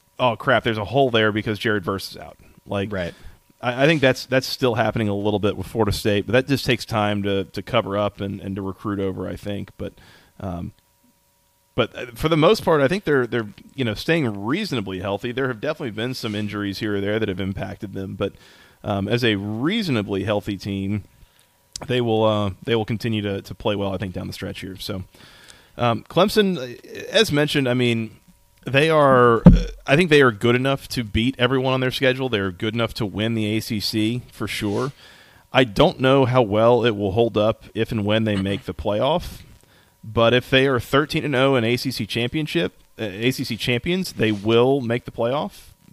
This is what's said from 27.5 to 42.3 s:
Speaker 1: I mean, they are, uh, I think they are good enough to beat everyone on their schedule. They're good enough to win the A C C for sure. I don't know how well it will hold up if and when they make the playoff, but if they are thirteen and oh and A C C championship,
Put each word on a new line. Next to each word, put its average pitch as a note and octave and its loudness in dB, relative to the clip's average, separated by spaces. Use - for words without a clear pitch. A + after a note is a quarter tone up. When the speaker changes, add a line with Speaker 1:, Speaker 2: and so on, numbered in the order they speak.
Speaker 1:
I B2 2
mean, A#2 0
they C#3 2
are, C3 6
uh, F2 10
I C#3 4
think E3+ 4
they D3 8
are B2+ 6
good A#2 2
enough C3+ -2
to B2 -4
beat A2+ 0
everyone C3 0
on C3 0
their B2+ -2
schedule. C3 0
They're G2 -2
good G#2+ -6
enough A#2 -2
to A2+ -4
win G#2 -2
the A2 -2
A A2 -2
C A2 -6
C A2+ -2
for - -10
sure. G#2+ -4
I B2 4
don't C3 2
know C3 4
how B2+ 4
well A2+ 4
it A2+ 0
will G2+ -2
hold A2+ 0
up G#2+ 0
if A2+ -4
and G#2+ -2
when A2 0
they G#2 0
make G2 -4
the - -8
playoff, B2 -2
but A#2 4
if B2 2
they C3+ 4
are B2 2
thirteen D3+ 0
and C#3+ -2
oh C3+ 4
and A2+ 2
A A#2+ 2
C B2+ -4
C A2+ -6
championship, D3+ -2